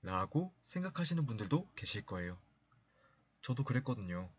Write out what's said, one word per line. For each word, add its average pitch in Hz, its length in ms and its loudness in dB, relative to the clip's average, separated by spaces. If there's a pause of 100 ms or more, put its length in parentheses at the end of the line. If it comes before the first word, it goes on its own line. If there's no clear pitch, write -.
라고 95 600 2
생각하시는 170 600 0
분들도 117 500 2
계실 - 300 -4
거예요. 90 380 -4 (960)
저도 131 240 0
그랬거든요. 98 760 0